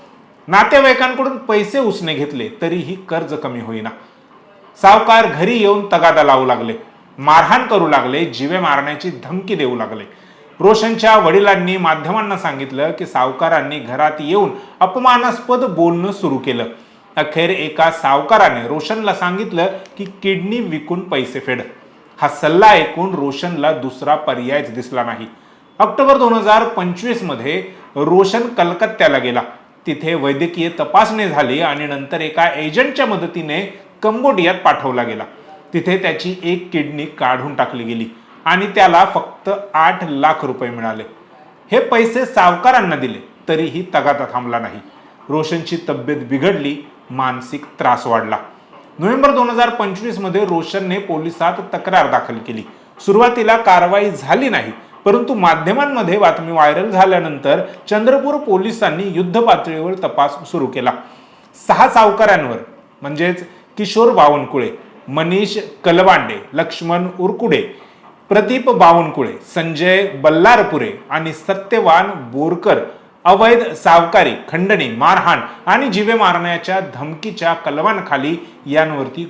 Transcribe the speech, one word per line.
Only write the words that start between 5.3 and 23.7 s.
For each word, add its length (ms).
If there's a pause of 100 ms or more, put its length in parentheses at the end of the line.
येऊन 360
तगादा 300
लावू 220
लागले, 280 (440)
मारहाण 500
करू 200
लागले, 380
जीवे 340
मारण्याची 520 (120)
धमकी 320
देऊ 200
लागले. 280 (560)
रोशनच्या 580
वडिलांनी 600
माध्यमांना 600
सांगितलं 540
की 140
सावकारांनी 760
घरात 400
येऊन 300 (300)
अपमानास्पद 840
बोलणं 480
सुरू 260
केलं. 280 (520)
अखेर 320
एका 420
सावकाराने 760
रोशनला 460
सांगितलं 540 (300)
की 80 (180)
किडनी 360
विकून 500
पैसे 300
फेड. 220 (580)
हा 80
सल्ला 400
ऐकून 480
रोशनला 560